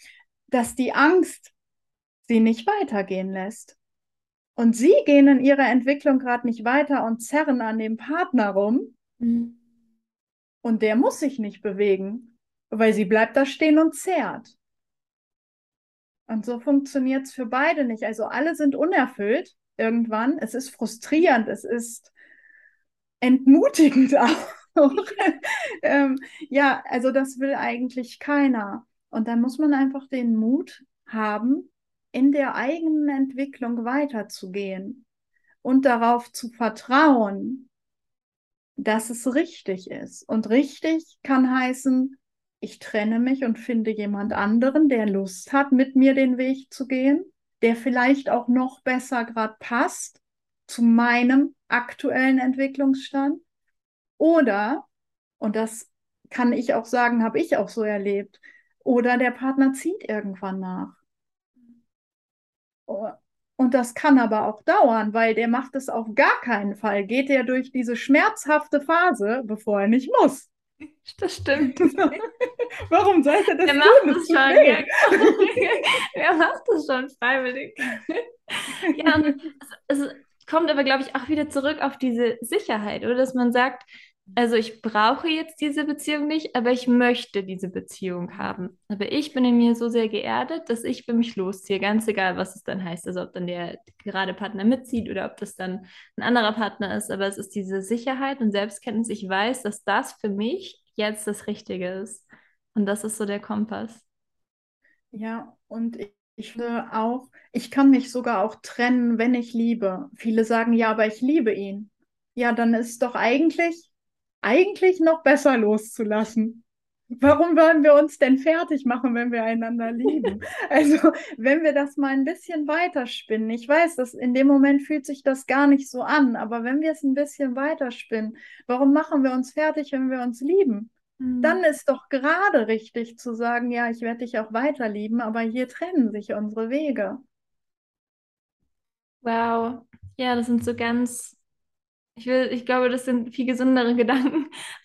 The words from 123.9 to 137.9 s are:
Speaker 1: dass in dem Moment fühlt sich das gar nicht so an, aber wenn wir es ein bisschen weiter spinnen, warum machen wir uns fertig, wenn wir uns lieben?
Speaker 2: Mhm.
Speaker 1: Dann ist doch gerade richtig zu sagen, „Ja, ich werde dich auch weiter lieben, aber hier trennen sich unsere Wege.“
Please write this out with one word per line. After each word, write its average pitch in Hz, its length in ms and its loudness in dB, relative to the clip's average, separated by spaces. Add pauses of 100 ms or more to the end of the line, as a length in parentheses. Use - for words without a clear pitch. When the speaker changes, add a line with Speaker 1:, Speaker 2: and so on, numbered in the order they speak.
Speaker 1:
dass 247 180 -6
in 247 180 -2
dem 269 140 4
Moment 277 340 4
fühlt 302 240 -6
sich 277 160 -10
das 269 240 -2
gar 277 220 2
nicht 277 240 2
so 247 100 -8
an, 262 340 2
aber 226 280 -6
wenn 262 180 -2
wir 311 100 0
es 302 120 -8
ein 269 100 0
bisschen 285 420 -4
weiter 277 360 -4
spinnen, 220 460 -8 (280)
warum 269 280 2
machen 302 300 2
wir 262 100 0
uns 254 200 -4
fertig, 302 380 -2
wenn 262 180 -2
wir 254 140 -4
uns 240 180 -8
lieben? 269 480 0 (300)
Speaker 2:
Mhm. 254 220 -4
Speaker 1:
Dann 349 220 2
ist - 260 0
doch 254 200 -6
gerade 302 580 0
richtig 226 520 -6
zu 233 160 -10
sagen, 240 360 -2
„Ja, 240 200 -2
ich 233 100 -8
werde 233 180 -6
dich 240 200 -6
auch 220 120 -8
weiter 254 380 -2
lieben, 214 320 -4
aber 226 200 -4
hier 240 260 -4
trennen 311 440 -2
sich 208 220 -8
unsere 214 380 -6
Wege.“ 269 480 -4 (2000)